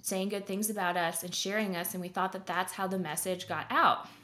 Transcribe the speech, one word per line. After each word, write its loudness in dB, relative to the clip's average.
saying 0
good -4
things 0
about 0
us 0
and -6
sharing 0
us, -2
and -4
we -4
thought 0
that -8
that's -2
how -2
the 0
message -2
got -2
out. 6